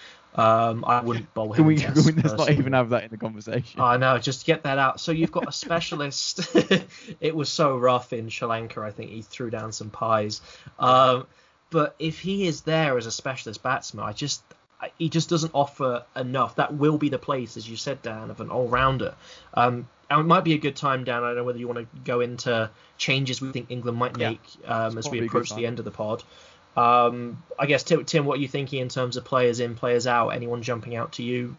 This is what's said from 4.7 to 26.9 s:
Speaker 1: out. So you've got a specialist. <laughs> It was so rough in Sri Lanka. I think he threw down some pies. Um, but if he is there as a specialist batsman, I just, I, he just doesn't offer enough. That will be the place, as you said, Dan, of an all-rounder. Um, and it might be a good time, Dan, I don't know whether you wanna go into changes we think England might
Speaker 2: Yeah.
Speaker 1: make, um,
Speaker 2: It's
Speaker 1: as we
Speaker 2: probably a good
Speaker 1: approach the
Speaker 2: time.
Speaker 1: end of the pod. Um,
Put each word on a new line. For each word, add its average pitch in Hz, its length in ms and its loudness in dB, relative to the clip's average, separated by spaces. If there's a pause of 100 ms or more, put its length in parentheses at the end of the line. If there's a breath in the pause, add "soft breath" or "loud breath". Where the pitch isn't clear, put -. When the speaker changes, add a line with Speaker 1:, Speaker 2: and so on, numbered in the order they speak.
Speaker 1:
out. 135 200 2
So 170 140 -4
you've 160 200 0
got 185 160 -4
a 147 40 -10
specialist. 165 1040 -4
<laughs> - 640 0
It 160 140 0
was 156 160 -2
so 139 260 2
rough 127 380 2
in 113 160 -6
Sri 120 180 -6
Lanka. 113 320 -4
I 107 120 -8
think 110 180 -12
he 113 100 -12
threw 113 300 -10
down 110 220 -8
some 107 180 -10
pies. 107 500 0 (380 loud breath)
Um, 127 480 6 (420 soft breath)
but 151 300 0
if 156 200 -4
he 196 280 -2
is 156 160 -2
there 156 340 2
as 113 80 -2
a 113 80 -6
specialist 123 500 -8
batsman, 120 420 -4
I 107 80 -6
just, - 300 -6 (380)
I, - 180 -10
he 165 100 0
just 165 200 0
doesn't 160 260 0
offer 135 500 -2 (120)
enough. 127 400 -2
That 151 180 0
will 147 240 2
be 147 120 0
the 127 80 -4
place, 127 380 -6
as 113 120 -12
you 113 80 -12
said, 131 260 -8
Dan, 113 280 -10
of 110 100 -12
an 107 100 -8
all-rounder. 123 640 0 (400 loud breath)
Um, 120 340 2 (200)
and 147 120 4
it 156 40 2
might 175 200 6
be 160 100 4
a 147 40 0
good 143 180 -2
time, 131 280 0
Dan, 120 180 -2
I 120 60 0
don't 120 80 -2
know 123 80 -2
whether 123 140 -4
you 120 100 -8
wanna 117 180 -6 (180)
go 123 160 0
into 120 500 -2 (280 soft breath)
changes 135 420 -2
we 135 120 -8
think 123 180 -8
England 120 280 -4
might 123 200 -2
Speaker 2:
Yeah. 113 120 0
Speaker 1:
make, 110 100 -8 (260)
um, 113 200 -2 (120)
Speaker 2:
It's 117 80 -6
Speaker 1:
as 143 60 -4
we 120 60 -2
Speaker 2:
probably - 0 -
a - 40 -2
good 117 60 -2
Speaker 1:
approach 120 220 -2
the 104 60 -10
Speaker 2:
time. 117 100 -4
Speaker 1:
end 120 120 -4
of 110 60 -8
the 104 60 -10
pod. 110 320 -6 (540 soft breath)
Um, 120 640 4 (160)